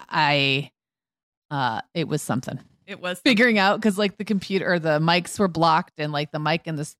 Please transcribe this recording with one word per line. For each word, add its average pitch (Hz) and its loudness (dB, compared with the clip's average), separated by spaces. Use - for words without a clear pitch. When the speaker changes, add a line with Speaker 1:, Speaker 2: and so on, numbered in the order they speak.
Speaker 1:
I, 143 0
uh, 123 -2
it 170 -4
was 151 -2
something. - -6
Speaker 2:
It 190 -14
was 180 -8
Speaker 1:
Figuring 233 4
out, 196 2
'cause, 208 0
like, 202 0
the - -10
computer 190 -2
or 175 2
the 156 2
mics 170 0
were 196 2
blocked 160 0
and, 151 -4
like, 147 -4
the 156 -6
mic 156 -2
and 160 -6
the 147 -6
s-, - -12